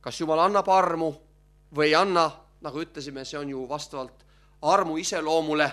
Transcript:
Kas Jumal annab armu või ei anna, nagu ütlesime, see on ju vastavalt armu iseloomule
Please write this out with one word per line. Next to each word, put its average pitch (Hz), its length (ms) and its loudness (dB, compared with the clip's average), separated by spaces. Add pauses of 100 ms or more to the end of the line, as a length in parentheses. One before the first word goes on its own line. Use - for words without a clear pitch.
Kas - 200 -12
Jumal 160 240 0
annab 196 240 2
armu 170 420 2 (640)
või 151 160 2
ei 151 40 4
anna, 175 340 4 (320)
nagu 147 200 -10
ütlesime, 143 440 -12
see 147 140 -10
on 143 100 -8
ju 131 200 -8
vastavalt 143 560 -10 (360)
armu 165 360 2
iseloomule 156 760 0